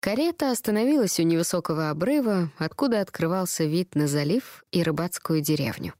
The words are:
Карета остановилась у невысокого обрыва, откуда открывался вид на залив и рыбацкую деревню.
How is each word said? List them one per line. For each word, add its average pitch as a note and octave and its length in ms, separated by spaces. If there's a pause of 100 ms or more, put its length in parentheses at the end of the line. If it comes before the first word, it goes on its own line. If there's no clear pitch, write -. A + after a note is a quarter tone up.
Карета C#4+ 500
остановилась A3+ 680
у - 20
невысокого E3 680
обрыва, F#3+ 680
откуда A3+ 420
открывался F3 640
вид E3+ 300
на D3 140
залив D3 640
и F3 100
рыбацкую D#3+ 580
деревню. D3 600